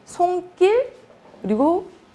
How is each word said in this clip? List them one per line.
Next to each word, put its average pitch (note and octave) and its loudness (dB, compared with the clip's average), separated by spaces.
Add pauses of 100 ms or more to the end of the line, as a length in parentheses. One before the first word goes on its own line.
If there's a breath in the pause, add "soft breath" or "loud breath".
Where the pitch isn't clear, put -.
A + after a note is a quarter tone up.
손길, F4+ 0 (500)
그리고 C4+ 0 (260)